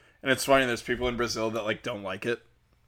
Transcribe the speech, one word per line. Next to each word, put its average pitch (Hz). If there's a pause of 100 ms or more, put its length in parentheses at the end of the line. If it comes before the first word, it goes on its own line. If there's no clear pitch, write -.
(220)
And 131
it's 131
funny, 135
there's 117
people 123
in 123
Brazil 113
that, 110
like, 107
don't 110
like 95
it. 127 (460)